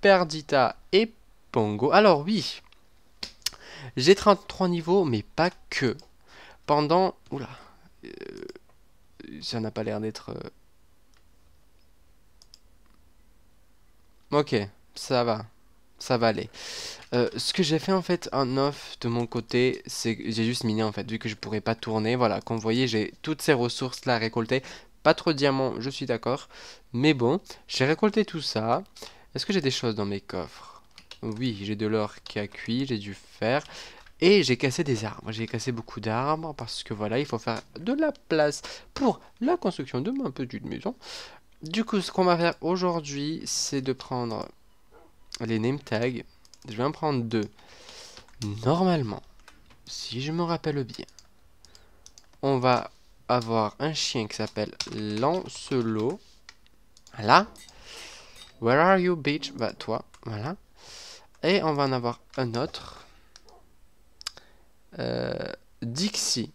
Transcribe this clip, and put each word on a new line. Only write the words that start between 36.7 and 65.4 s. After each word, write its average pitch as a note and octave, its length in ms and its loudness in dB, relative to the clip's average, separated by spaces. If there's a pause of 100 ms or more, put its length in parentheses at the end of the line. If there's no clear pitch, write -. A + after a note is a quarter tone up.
que - 100 -8
voilà, G#2+ 240 -2
il C#3+ 80 0
faut A#2 140 -4
faire A2+ 220 -4 (180)
de F#3+ 140 -2
la D4+ 180 0
place D3+ 500 0 (320)
pour B3+ 280 0 (180)
la D4 160 2
construction C3+ 460 -4
de F#3+ 100 -4
ma C4 200 -4
petite B2 340 -8
maison. - 320 -6 (640)
Du E3+ 240 -2
coup, G#3+ 160 0
ce - 100 -6
qu'on F#3 140 2
va F3 100 6
faire E3+ 240 2
aujourd'hui, D#3+ 840 -2
c'est - 360 -4
de C3 120 -2
prendre A#2+ 560 -6 (920)
les A2+ 180 -2
name B2+ 220 0
tags. A#2+ 420 -4 (480)
Je G#2+ 60 -12
vais A#2 80 -2
en C#3+ 80 0
prendre D3 320 -2
deux. A2 260 -2 (1120)
Normalement, D#3 600 2 (640)
si - 340 -8
je C#3+ 100 -4
me E3+ 120 -2
rappelle D#3+ 400 -2
bien, A#2+ 240 -12 (1400)
on C#3 160 2
va B2 320 2 (360)
avoir A2+ 520 2
un D3+ 160 -2
chien A#2 320 -2
qui - 80 -10
s'appelle G#2+ 360 -4 (220)
Lancelot. A2+ 1300 -2 (960)
Voilà. C#3 320 6 (1120)
Where A#2+ 180 6
are F#3 200 8
you, F3+ 160 2
bitch ? C#3+ 380 -2
Bah, A2+ 200 -2
toi, - 320 -6 (180)
voilà. A2+ 320 -6 (840)
Et F3+ 220 4
on D#3 100 2
va C#3+ 120 2
en C3+ 80 2
avoir A#2+ 280 -2 (160)
un B2 160 -2
autre. - 540 -6 (1900)
Euh, - 520 -4 (300)